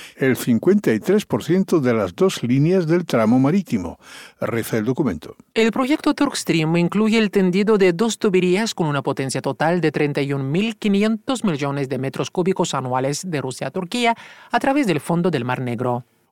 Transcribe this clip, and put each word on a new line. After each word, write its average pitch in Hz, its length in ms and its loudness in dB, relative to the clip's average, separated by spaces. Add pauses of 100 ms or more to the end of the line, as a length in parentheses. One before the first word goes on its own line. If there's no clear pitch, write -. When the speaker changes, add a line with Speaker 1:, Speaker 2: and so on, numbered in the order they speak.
(140)
Speaker 1:
el 131 220 2
cincuenta 135 560 2
y 107 80 0
tres 202 260 0
por 107 160 -2
ciento 180 380 0
de 123 120 2
las 98 220 0
dos 185 300 0
líneas 156 420 2
del 170 180 0
tramo 120 360 4
marítimo, 131 580 0 (420)
reza 117 380 -2
el 104 60 -2
documento. 123 500 -2 (200)
Speaker 2:
El 226 180 2
proyecto 285 420 0
Turk - 220 -2
Stream 165 400 0
incluye 202 420 2
el 214 140 2
tendido 196 460 2
de 185 140 4
dos 214 280 -2
tuberías 185 560 2
con 175 100 0
una 139 160 0
potencia 135 400 -4
total 156 380 0
de 156 100 2
treinta 147 320 0
y 139 100 -4
un 139 200 -4
mil 214 240 -2
quinientos 214 640 0
millones 143 460 -2
de 131 100 -4
metros 135 320 -4
cúbicos 180 440 -2
anuales 131 540 -2
de 151 120 -4
Rusia 131 260 -8
a 135 60 -6
Turquía 233 420 -2 (380)
a 240 80 0
través 277 260 2
del 156 140 0
fondo 175 320 0
del 127 120 -2
Mar 123 160 -2
Negro. 123 440 -4 (280)